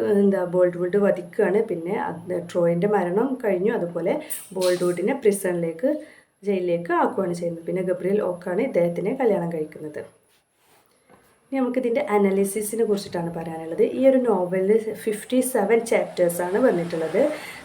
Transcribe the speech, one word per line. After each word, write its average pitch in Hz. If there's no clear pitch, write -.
എന്താ, 202
ബോൾഡ്വുഡ് 180
വധിക്കുകയാണ്. 196
പിന്നെ 175
അത് 175
ട്രോയിൻ്റെ 170
മരണം 208
കഴിഞ്ഞു. 196
അതുപോലെ 175
ബോൾഡ്വുഡിനെ 180
പ്രിസണിലേക്ക്, 196
ജയിലിലേക്ക് 180
ആക്കുകയാണ് 190
ചെയ്യുന്നത്. 170
പിന്നെ 180
ഗബ്രിയേൽ 185
ഓക്കാണ് 180
ഇദ്ദേഹത്തിനെ 175
കല്യാണം 175
കഴിക്കുന്നത്. 156
ഇനി -
നമുക്കിതിൻ്റെ 240
അനാലിസിസിനെ 208
കുറിച്ചിട്ടാണ് 180
പറയാനുള്ളത്. 165
ഈ 254
ഒരു 262
നോവലിൽ 208
ഫിഫ്റ്റി 220
സെവൻ 226
ചാപ്റ്റേഴ്സാണ് 180
വന്നിട്ടുള്ളത്. 170